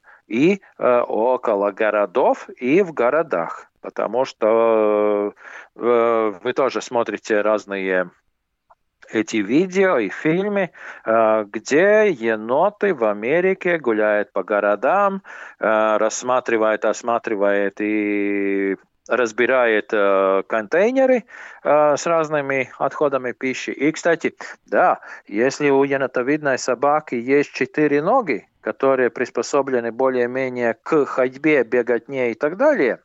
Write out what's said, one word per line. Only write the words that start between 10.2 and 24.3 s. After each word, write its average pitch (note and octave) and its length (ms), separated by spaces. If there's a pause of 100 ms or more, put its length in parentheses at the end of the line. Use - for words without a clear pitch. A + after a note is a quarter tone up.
э, A2 400
где F3 640
еноты B2+ 840
в A#2 100
Америке E3+ 760
гуляют G#2+ 540
по G2 100
городам, A2 800 (380)
э, G#2+ 360
рассматривают, A2 880
осматривают G2+ 960
и G2+ 960 (320)
разбирает, A#2 840
э, G2 560
контейнеры, A3 760 (380)
э, D3 340
с - 100
разными D3 720
отходами C3+ 540
пищи. B2+ 400
И, C#3+ 220
кстати, D#3 420 (320)